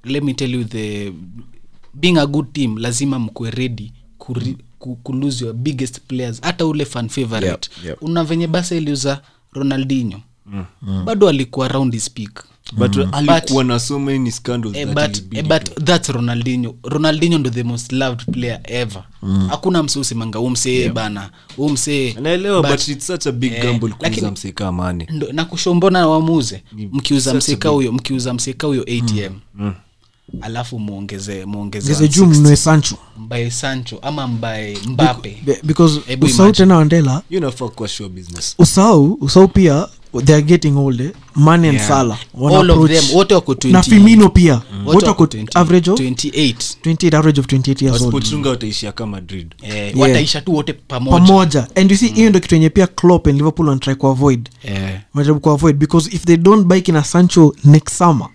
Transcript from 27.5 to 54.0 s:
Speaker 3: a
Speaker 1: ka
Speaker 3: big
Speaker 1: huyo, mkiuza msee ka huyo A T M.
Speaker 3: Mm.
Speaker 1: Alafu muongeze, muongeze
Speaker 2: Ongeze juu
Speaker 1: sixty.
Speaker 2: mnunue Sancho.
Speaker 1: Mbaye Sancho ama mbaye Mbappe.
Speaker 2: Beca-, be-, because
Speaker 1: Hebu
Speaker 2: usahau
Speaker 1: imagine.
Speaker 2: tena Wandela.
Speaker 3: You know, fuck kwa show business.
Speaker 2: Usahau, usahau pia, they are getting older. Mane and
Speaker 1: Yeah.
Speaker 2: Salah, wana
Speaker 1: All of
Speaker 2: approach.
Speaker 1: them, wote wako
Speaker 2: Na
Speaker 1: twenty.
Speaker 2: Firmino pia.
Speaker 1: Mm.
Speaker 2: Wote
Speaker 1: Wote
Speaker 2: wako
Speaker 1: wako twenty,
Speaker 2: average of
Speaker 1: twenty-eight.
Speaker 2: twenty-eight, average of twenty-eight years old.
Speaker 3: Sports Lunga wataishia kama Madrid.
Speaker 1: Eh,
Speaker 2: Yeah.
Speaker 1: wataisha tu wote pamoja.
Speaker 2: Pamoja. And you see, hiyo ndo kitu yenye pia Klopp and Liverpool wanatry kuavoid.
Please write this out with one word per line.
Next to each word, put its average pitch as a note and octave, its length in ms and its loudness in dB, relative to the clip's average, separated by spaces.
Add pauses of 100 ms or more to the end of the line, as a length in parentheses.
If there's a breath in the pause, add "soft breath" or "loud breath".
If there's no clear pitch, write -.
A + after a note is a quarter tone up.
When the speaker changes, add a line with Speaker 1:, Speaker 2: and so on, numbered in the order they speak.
Speaker 3:
a - 40 -4
Speaker 1:
ka D#3+ 120 -2
Speaker 3:
big D3 60 2
Speaker 1:
huyo, C3 160 -2
mkiuza B2+ 420 -6
msee B2 200 -8
ka D3+ 140 -8
huyo C3+ 200 -2
A A#2+ 140 -4
T A2 200 -2
M. F#2+ 120 -10 (220)
Speaker 3:
Mm. G2+ 180 -6 (680)
Speaker 1:
Alafu A#2 380 -10
muongeze, G2+ 640 -10
muongeze G2+ 480 -8
Speaker 2:
Ongeze D3+ 140 2
juu D#3 180 4
Speaker 1:
sixty. D#3 140 6
Speaker 2:
mnunue D3 160 8
Sancho. D3+ 420 0 (200)
Speaker 1:
Mbaye A#2 340 -8
Sancho B2+ 500 -10
ama C#3+ 260 -8
mbaye A2 500 -8 (100)
Mbappe. C3 420 -2
Speaker 2:
Beca-, G#2+ 160 -16
be-, C#3 180 -2
because D#3 440 2
Speaker 1:
Hebu C3 180 0
Speaker 2:
usahau C#3 200 4
Speaker 1:
imagine. G3+ 200 6
Speaker 2:
tena F#3+ 120 6
Wandela. D#3 520 2
Speaker 3:
You F#3 100 -4
know, C#3 120 -4
fuck A#2+ 240 -10
kwa A2 120 -8
show G2+ 220 -12
business. F2+ 500 -12
Speaker 2:
Usahau, F#3 640 4
usahau F#3 260 6
pia, E3+ 400 2 (380)
they D3+ 100 6
are D3+ 80 4
getting D3+ 340 2
older. C3+ 340 -2 (240)
Mane D#3+ 340 6
and C#3 80 2
Speaker 1:
Yeah. G#2 100 -2
Speaker 2:
Salah, B2+ 320 0 (140)
wana D3 260 4
Speaker 1:
All F#3 120 4
of E3 60 6
Speaker 2:
approach. D#3 140 6 (140)
Speaker 1:
them, C#3 100 0
wote F#3+ 200 4
wako D#3+ 180 0
Speaker 2:
Na B2 60 -2
Speaker 1:
twenty. F#3 300 4
Speaker 2:
Firmino G#3+ 400 8
pia. E3+ 260 6
Speaker 1:
Mm. A2+ 220 -6
Speaker 2:
Wote G2+ 180 0
Speaker 1:
Wote G#3 120 6
Speaker 2:
wako G3 160 2
Speaker 1:
wako D#3 40 4
twenty, G#2+ 300 -8
Speaker 2:
average F3 340 4
of A3 60 0
Speaker 1:
twenty-eight. B2+ 840 -4
Speaker 2:
twenty-eight, E3 320 0
average D3+ 260 4
of C3 80 -2
twenty-eight C3+ 340 0
years B2+ 200 2
old. B2 100 2
Speaker 3:
Sports A2 200 -2
Lunga C#3+ 180 -2
wataishia G#2+ 420 -6
kama G#2+ 200 -10
Madrid. F2+ 500 -14
Speaker 1:
Eh, G#2+ 140 -12
Speaker 2:
Yeah. G#2 240 -6
Speaker 1:
wataisha C3+ 420 2
tu F3+ 140 -2
wote D3 180 -4
pamoja. C3 460 -2
Speaker 2:
Pamoja. F3+ 560 6
And F#3+ 160 4
you G3 60 4
see, A#3+ 100 2
hiyo A3 220 4
ndo F#3+ 100 4
kitu - 160 2
yenye D#3+ 140 4
pia F#3 180 2
Klopp F3 400 2
and C#3 100 2
Liverpool D3 320 0
wanatry C3+ 260 -2
kuavoid. C3+ 540 0 (140)